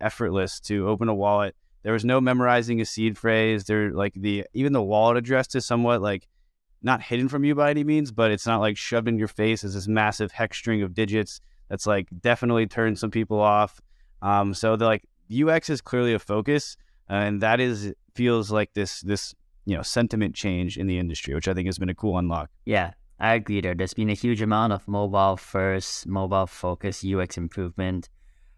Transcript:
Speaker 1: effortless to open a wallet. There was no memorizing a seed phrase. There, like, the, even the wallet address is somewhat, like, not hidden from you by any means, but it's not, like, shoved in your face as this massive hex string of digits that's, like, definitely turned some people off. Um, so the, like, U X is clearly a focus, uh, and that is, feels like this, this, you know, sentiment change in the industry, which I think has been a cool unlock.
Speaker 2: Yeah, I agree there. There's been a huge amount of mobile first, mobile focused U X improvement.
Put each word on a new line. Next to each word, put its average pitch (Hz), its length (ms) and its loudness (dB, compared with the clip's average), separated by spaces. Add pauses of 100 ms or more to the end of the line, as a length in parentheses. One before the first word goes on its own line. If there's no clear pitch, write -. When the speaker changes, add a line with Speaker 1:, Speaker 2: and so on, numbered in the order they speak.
Speaker 1:
effortless 98 600 -2
to 101 280 -2
open 110 200 0
a 110 60 0
wallet. 101 400 0 (280)
There 107 100 -2
was 110 120 0
no 127 160 4
memorizing 123 600 2
a 113 40 -2
seed 110 340 -2
phrase. 110 460 2
There, 104 280 0
like, 98 220 -2
the, 101 400 -2
even 139 180 0
the 131 100 4
wallet 107 360 4
address 123 360 0
is 131 120 -2
somewhat, 120 340 2
like, 98 260 -2 (580)
not 120 160 0
hidden 123 280 -2
from 139 160 -2
you 147 100 2
by 147 160 2
any 147 140 0
means, 151 260 0
but 110 220 2
it's 104 140 -4
not, 113 140 2
like, 104 160 2
shoved 117 320 -2
in 113 100 2
your 107 100 0
face 110 340 0
as 98 120 -6
this 98 120 -6
massive 107 460 0
hex - 240 -4
string 110 260 -2
of 90 120 -4
digits 107 460 -2 (280)
that's, - 180 -8
like, 101 220 0 (120)
definitely 120 460 2
turned 110 320 0
some 110 120 -4
people 107 300 -2
off. 104 400 2 (400)
Um, 101 320 2
so 110 220 0
the, 113 100 0
like, 110 200 2 (240)
U 139 220 2
X 160 200 0
is 143 100 -2
clearly 123 340 0
a 104 40 0
focus, 110 580 -2 (340)
uh, 95 40 -2
and 104 260 -2
that 110 200 2
is, 107 320 -2 (220)
feels 117 360 2
like 107 240 0
this, 101 260 -4
this, 98 340 -4 (300)
you 95 120 -2
know, 80 60 -6
sentiment 117 520 0
change 90 420 -2
in 95 120 -2
the 90 100 0
industry, 82 360 -4
which 82 120 -4
I 95 80 0
think 90 120 -2
has 92 120 -4
been 92 100 -2
a 90 60 -4
cool 95 240 -2
unlock. 82 320 -2 (140)
Speaker 2:
Yeah, 95 300 0 (260)
I 110 140 4
agree 104 260 -2
there. 90 160 -2
There's 92 180 -4
been 107 160 0
a 104 40 0
huge 110 280 0
amount 110 300 2
of 98 160 -4
mobile 98 480 2
first, 95 720 -4
mobile 95 400 0
focused 90 560 -6
U 95 180 0
X 90 140 -8
improvement. 90 720 -4 (500)